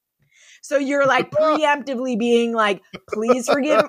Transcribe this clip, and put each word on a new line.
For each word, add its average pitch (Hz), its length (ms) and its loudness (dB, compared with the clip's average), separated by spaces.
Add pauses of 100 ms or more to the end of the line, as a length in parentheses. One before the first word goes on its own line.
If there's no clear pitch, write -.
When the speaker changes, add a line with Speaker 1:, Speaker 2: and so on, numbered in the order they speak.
(600)
Speaker 1:
So 294 160 -2
you're, 277 300 0
like, 254 240 0
Speaker 2:
<laughs> - 0 -
Speaker 1:
preemptively 285 840 0
being 233 360 2
like, 208 280 0 (320)
"Please 233 360 0
forgive, 233 400 2